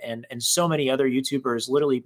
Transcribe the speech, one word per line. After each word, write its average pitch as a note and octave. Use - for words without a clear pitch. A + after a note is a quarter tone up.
and, A#2
and A#2+
so F3
many D3
other C3+
YouTubers C3
literally C#3